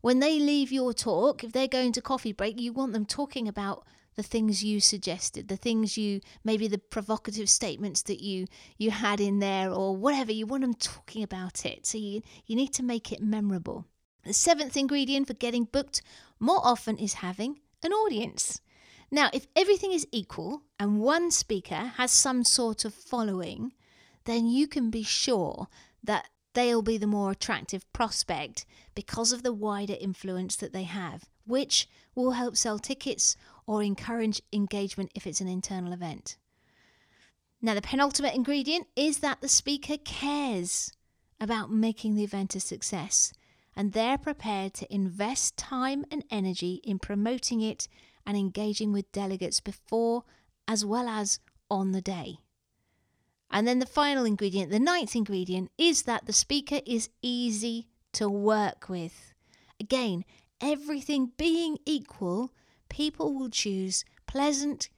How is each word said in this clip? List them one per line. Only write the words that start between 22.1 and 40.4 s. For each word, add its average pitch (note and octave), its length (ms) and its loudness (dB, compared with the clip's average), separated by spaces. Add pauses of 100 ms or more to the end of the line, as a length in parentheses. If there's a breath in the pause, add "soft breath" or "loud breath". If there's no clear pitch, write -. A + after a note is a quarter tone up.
some B3+ 320 4
sort A3+ 400 2
of G#3+ 100 -6
following, G#3+ 800 -4 (520 soft breath)
then A#3 220 2
you C4+ 200 6
can B3+ 220 0
be A3 140 -2
sure - 640 0 (360 soft breath)
that G#3 240 -2 (260)
they'll A#3+ 280 4
be A3 160 2
the G#3 100 0
more G3+ 240 2
attractive - 600 -4
prospect - 720 -2 (300 soft breath)
because A3+ 360 -2
of B3 120 -2
the B3 100 0
wider G3+ 460 -4
influence F#3 580 -4
that - 160 -8
they F#3 100 -6
have, F3 420 -8 (200)
which B3+ 420 2 (280 soft breath)
will B3+ 160 2
help B3 260 -2
sell G#3+ 220 0
tickets - 580 -2 (280 loud breath)
or G#3 180 0
encourage A3 580 -2 (100)
engagement G3+ 640 -4
if - 100 -12
it's D#3+ 140 -4
an F#3 80 -4
internal F#3 460 -6
event. E3+ 440 -10 (1200 soft breath)
Now, A3+ 140 2
the G3+ 60 0
penultimate C#4 540 0
ingredient C#4+ 600 0
is C#4+ 240 2
that C#4+ 200 -2
the C#4 80 -8
speaker C#4+ 500 0
cares C4+ 920 -2 (480)